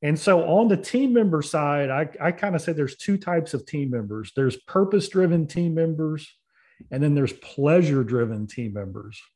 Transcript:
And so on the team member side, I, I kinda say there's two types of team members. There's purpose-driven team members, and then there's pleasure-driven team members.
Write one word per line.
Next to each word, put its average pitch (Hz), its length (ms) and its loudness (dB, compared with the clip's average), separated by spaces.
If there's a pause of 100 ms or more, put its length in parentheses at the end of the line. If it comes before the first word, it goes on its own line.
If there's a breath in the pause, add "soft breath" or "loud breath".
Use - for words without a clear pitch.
And 151 160 0
so 180 240 4
on 190 240 4
the 202 80 4
team 247 380 0
member 196 280 4
side, 147 480 0
I, 143 200 -2 (100)
I 160 140 0
kinda 180 260 -2
say 170 140 -4
there's 147 240 -4
two 196 200 -2
types 170 360 -2
of 139 120 -6
team 143 240 -6
members. 107 460 -8
There's 131 220 0
purpose-driven 185 920 0
team 170 260 -4
members, 160 560 -2 (640 soft breath)
and 131 100 -2
then 147 140 4
there's 135 180 2
pleasure-driven 127 1120 0
team 113 260 -8
members. 101 460 -12 (160)